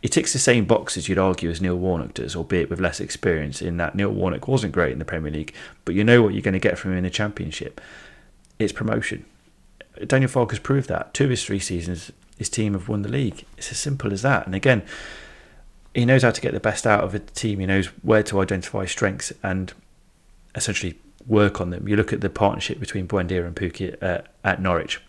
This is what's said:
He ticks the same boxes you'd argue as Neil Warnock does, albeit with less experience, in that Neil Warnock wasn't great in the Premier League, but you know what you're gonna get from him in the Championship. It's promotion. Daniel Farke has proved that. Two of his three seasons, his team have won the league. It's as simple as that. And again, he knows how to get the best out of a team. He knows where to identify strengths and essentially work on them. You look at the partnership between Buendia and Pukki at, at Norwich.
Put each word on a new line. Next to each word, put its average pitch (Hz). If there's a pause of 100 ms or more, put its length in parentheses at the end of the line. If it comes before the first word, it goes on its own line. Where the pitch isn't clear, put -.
He 110
ticks -
the 135
same 120
boxes -
you'd 95
argue 90
as 82
Neil 90
Warnock 87
does, 85
albeit 85
with 90
less 90
experience, 76
in 87
that 85
Neil 101
Warnock 95
wasn't 113
great 80
in 60
the 78
Premier 78
League, 76 (320)
but 87
you 101
know 120
what 104
you're 98
gonna 95
get 90
from 95
him 92
in 90
the 90
Championship. - (800)
It's 110
promotion. 113 (840)
Daniel 131
Farke 120
has 110
proved 135
that. -
Two -
of 139
his 123
three 98
seasons, 87 (260)
his -
team 107
have 90
won 104
the 104
league. 123 (120)
It's -
as -
simple 135
as 98
that. 131
And 92
again, 107 (1120)
he 120
knows 131
how 120
to -
get 123
the 98
best 107
out 104
of 98
a 104
team. -
He 92
knows 95 (160)
where 107
to 98
identify 95
strengths - (100)
and 95 (840)
essentially - (280)
work 104
on 90
them. 87
You 104
look -
at -
the 101
partnership -
between 95
Buendia 90
and 85
Pukki -
at, 87 (180)
at 92
Norwich. 87